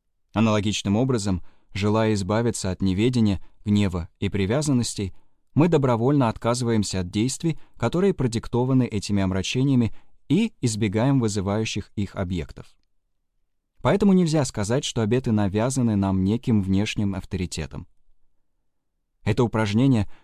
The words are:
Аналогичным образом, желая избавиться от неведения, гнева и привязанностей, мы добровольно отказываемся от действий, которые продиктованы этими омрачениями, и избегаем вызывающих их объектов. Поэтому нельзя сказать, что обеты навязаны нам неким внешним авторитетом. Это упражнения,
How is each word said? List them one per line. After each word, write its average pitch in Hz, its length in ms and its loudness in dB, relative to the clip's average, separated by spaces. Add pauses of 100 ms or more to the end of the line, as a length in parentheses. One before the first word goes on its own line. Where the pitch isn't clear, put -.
(340)
Аналогичным 104 640 0
образом, 107 460 0 (320)
желая 107 400 2
избавиться 104 580 -2
от 87 100 -6
неведения, 104 600 2 (220)
гнева 98 440 0 (100)
и 98 100 -2
привязанностей, 113 840 -2 (420)
мы 156 120 6
добровольно 135 640 2
отказываемся 117 680 -2
от 90 100 -4
действий, 131 500 -2 (160)
которые 175 380 0
продиктованы 123 680 0
этими 101 380 -2
омрачениями, 117 720 0 (360)
и 220 320 0
избегаем 113 580 0
вызывающих 107 760 -2
их 101 200 -4
объектов. 90 520 -8 (1120)
Поэтому 196 320 4
нельзя 160 320 2
сказать, 113 380 -2
что - 180 -4
обеты 120 300 0
навязаны 110 640 0
нам 95 280 2
неким 107 380 2
внешним 98 540 -2
авторитетом. 87 720 -8 (1400)
Это 107 200 0
упражнения, 110 640 2 (160)